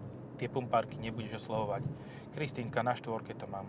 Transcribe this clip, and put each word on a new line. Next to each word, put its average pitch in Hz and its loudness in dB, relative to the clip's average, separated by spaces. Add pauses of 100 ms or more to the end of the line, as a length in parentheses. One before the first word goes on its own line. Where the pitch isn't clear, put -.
(380)
tie 120 2
pumpárky 120 4
nebudeš 110 -2
oslovovať. 107 2 (480)
Kristýnka, 127 0
na 120 6
štvorke 113 -2
to 101 -8
mám. 98 -4